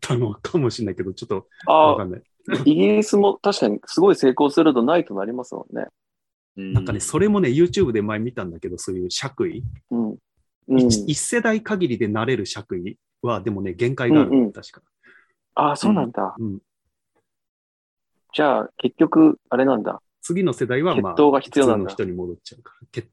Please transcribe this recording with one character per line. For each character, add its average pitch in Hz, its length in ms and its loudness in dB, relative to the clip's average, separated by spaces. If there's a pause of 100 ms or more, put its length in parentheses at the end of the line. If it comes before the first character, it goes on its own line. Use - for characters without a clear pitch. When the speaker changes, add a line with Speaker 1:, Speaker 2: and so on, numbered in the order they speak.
Speaker 1:
た 131 160 -4
の 110 180 -2
か - 240 -6
も 127 120 0
し 117 120 -8
れ 104 40 -4
な 95 60 -4
い 87 40 -10
け 92 60 -6
ど、 95 100 -8
ち - 120 -12
ょ - 20 -20
っ - 20 -20
と 98 200 -6 (180)
Speaker 2:
あ 156 220 4
ー。 - 40 4
Speaker 1:
わ - 40 0
か 101 80 -4
ん 92 60 -8
な - 80 -12
い。 - 40 -20 (420)
Speaker 2:
イ 147 100 6
ギ 190 140 4
リ 214 160 4
ス 208 120 0
も 202 200 4
確 202 240 -2
か 117 80 2
に 104 180 -2
す - 140 -2
ご 190 120 6
い 151 40 4
成 131 140 4
功 143 200 2
す 165 120 2
る 156 120 4
と 117 80 2
な 151 160 2
い 165 60 0
と 101 100 -12
な 98 100 -4
り 113 80 -8
ま 123 120 -8
す - 100 -16
も - 160 -12
ん 117 60 -12
ね。 110 100 -8 (680)
Speaker 3:
う 95 60 -12
ん。 95 100 -10
Speaker 1:
な 113 80 0
ん 95 40 -6
か 107 80 -6
ね、 104 80 -4
そ - 180 -4
れ 202 100 4
も 202 120 2
ね、 156 80 2
YouTube 160 440 2
で 110 100 0
前 107 160 -2
見 120 140 -6
た 104 120 -8
ん 87 60 -8
だ 82 100 -14
け - 80 -8
ど、 87 100 -10
そ - 140 -8
う 92 40 -6
い 90 80 -6
う 90 60 -6
爵 117 380 -6
位。 98 160 -10 (260)
Speaker 2:
う 120 60 -4
ん。 110 220 -4 (500)
う 131 60 0
ん。 131 40 6
Speaker 1:
一、 123 280 4
一 151 120 -2
世 - 220 -2
代 220 220 0
限 185 260 -2
り 113 100 -4
で 110 100 0
な 107 160 -2
れ 127 120 0
る 101 100 -4
爵 98 320 -10
位 98 200 -10 (240)
は、 113 180 -2
で 104 100 -4
も 98 100 -6
ね、 95 140 -6
限 120 200 -2
界 127 160 0
が 151 120 6
あ - 20 4
る。 123 60 -4
Speaker 2:
う 135 40 0
ん 127 100 4
う - 20 -2
ん。 98 60 -6
Speaker 1:
確 - 200 -20
か。 - 100 -20 (720)
Speaker 2:
あ 147 180 0
ー、 147 40 -6
そ - 140 0
う - 20 4
な 156 140 2
ん 117 60 -10
だ。 98 260 -6
Speaker 1:
う 113 60 -6
ん。 101 160 -8 (1700)
Speaker 2:
じ 151 100 -2
ゃ 127 180 2
あ、 - 180 -8
結 - 180 -4
局、 156 520 4
あ 123 80 -2
れ 131 80 2
な 135 120 2
ん 104 60 -4
だ。 98 200 -8 (180)
Speaker 1:
次 180 240 -2
の 147 80 0
世 123 140 -4
代 127 160 -2
は、 170 140 0
ま 95 140 -2
あ、 85 40 -8
Speaker 2:
血 - 60 0
統 147 120 6
が 135 80 2
必 - 180 -4
要 135 80 4
な 113 100 4
ん 95 80 -2
だ。 90 60 -8
Speaker 1:
普 - 60 -16
通 110 60 -4
の 95 40 -4
人 92 40 -8
に 90 60 -8
戻 87 180 -8
っ - 20 -20
ち - 180 -20
ゃ - 40 -20
う - 40 -20
か - 180 -20
ら。 - 120 -20
血 - 200 -12